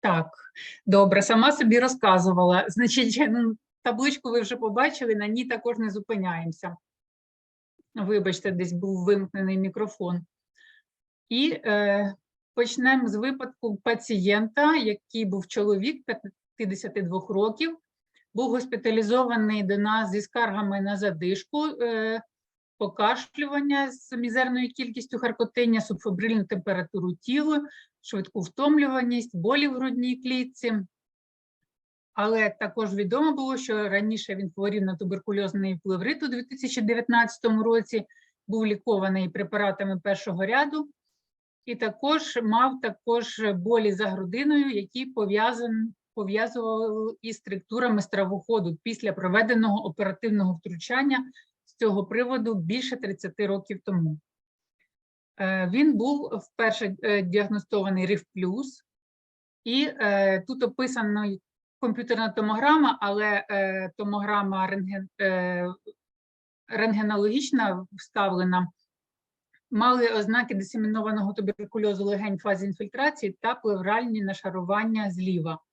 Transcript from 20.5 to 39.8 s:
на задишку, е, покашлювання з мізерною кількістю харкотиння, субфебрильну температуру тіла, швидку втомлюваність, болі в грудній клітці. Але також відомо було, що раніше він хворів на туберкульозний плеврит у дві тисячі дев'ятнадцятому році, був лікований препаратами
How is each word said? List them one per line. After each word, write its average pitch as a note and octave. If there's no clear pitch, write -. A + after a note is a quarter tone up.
на G3
задишку, F#3+
е, A3+
покашлювання C#4
з C4
мізерною B3
кількістю A#3+
харкотиння, A#3
субфебрильну G#3
температуру F3+
тіла, D4
швидку G3
втомлюваність, C4
болі B3+
в C4+
грудній B3+
клітці. B3+
Але G#3+
також G#3
відомо A#3
було, C4
що G#3
раніше G#3
він F#3+
хворів G3+
на F#3
туберкульозний F#3+
плеврит G3
у D4+
дві B3
тисячі B3+
дев'ятнадцятому A#3
році, A3+
був A3
лікований F#3+
препаратами G3